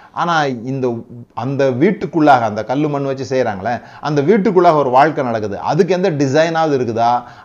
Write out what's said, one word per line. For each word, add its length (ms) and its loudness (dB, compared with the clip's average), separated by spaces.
ஆனா 340 -2
இந்த, 500 -4
அந்த 380 -2
வீட்டுக்குள்ளாக, 680 2
அந்த 240 -2
கல்லு 260 -2
மண் 140 -4
வச்சு 220 -4
செய்றாங்களே, 460 -2
அந்த 200 -2
வீட்டுக்குள்ளாக 540 4
ஒரு 140 2
வாழ்க்கை 340 2
நடக்குது. 360 -4
அதுக்கு 340 0
எந்த 180 0
டிசைனாவது 640 0
இருக்குதா, 460 0